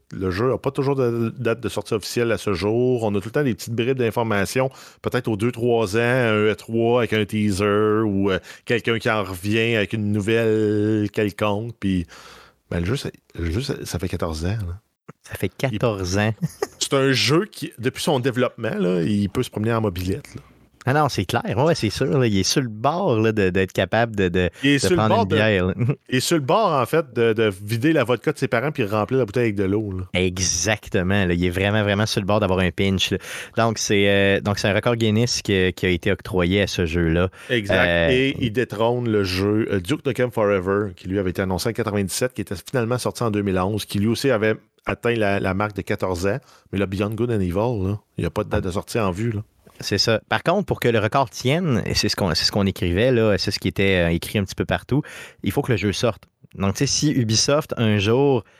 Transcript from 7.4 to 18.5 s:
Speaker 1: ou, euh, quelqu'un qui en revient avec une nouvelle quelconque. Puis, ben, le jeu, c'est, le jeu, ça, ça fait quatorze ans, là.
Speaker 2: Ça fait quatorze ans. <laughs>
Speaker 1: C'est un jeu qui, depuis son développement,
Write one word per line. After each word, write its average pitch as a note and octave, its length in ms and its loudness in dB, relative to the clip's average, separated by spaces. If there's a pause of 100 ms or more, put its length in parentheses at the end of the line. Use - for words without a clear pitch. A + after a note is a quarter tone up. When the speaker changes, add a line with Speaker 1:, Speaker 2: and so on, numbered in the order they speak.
Speaker 1:
ou, G2 240 0
euh, F#2 80 2 (260)
quelqu'un A#2 340 0
qui A#2+ 120 0
en A2 120 0
revient G#2 540 0
avec G2+ 160 0
une G#2 200 -2
nouvelle G#2+ 1000 2
quelconque. G#2+ 680 -2
Puis, F#2 280 0 (640)
ben, F2 100 -2
le E2+ 60 -2
jeu, A#2 100 -2
c'est, - 160 -8 (260)
le E2+ 120 -4
jeu, F#2 100 -2
ça, C#3 140 -6 (100)
ça - 140 -6
fait F#2 100 -4
quatorze E2 380 -4
ans, - 20 0 (180)
là. F2 120 -10 (440)
Speaker 2:
Ça - 120 -16
fait - 160 -4
quatorze G#2 680 -2
ans. G#2+ 160 2 (240)
<laughs> - 220 -8
Speaker 1:
C'est - 160 -2
un C3+ 180 2
jeu C3 320 2
qui, - 340 -12
depuis B2 240 -4
son D3+ 160 0
développement, A#2+ 600 -2